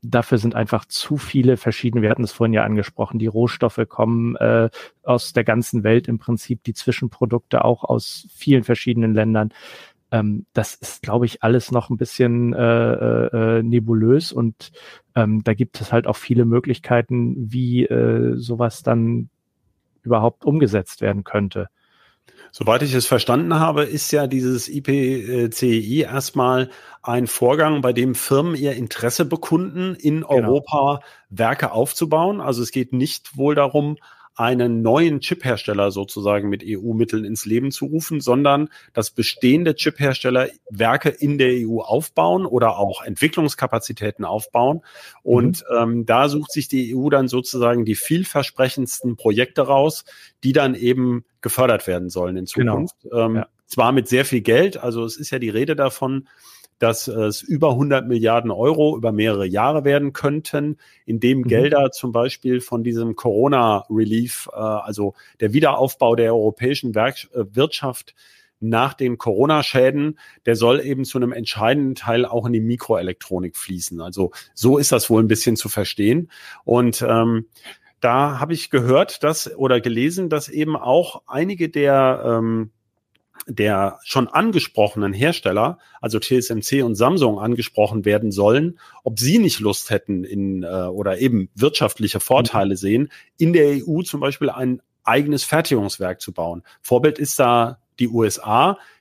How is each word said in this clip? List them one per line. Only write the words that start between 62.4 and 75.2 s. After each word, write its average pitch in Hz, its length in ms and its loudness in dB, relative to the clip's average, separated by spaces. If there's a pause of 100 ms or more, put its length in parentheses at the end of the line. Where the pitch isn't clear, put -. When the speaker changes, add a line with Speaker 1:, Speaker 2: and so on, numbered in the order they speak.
Speaker 2:
von 120 220 -6
diesem 117 320 -2
Corona-Relief, 113 1400 2
äh, - 40 -12
also 107 580 -6 (240)
der 107 140 0
Wiederaufbau 131 640 2
der 117 180 2
europäischen 117 600 0
Werk-, 120 380 -2
äh, 117 100 -2 (100)
Wirtschaft 135 640 -4 (420)
nach 117 360 0
den 123 220 -2
Corona-Schäden, 139 1000 2 (260)
der 117 120 2
soll 120 240 4
eben 135 240 -4
zu - 140 -6
einem 123 140 0
entscheidenden 123 640 0
Teil 117 300 0
auch 117 220 -4
in 117 60 -2
die 113 80 2
Mikroelektronik 92 960 -4
fließen. 87 440 -10
Also 90 320 -4 (200)
so 127 240 2
ist 139 140 0
das 123 180 2
wohl 113 140 6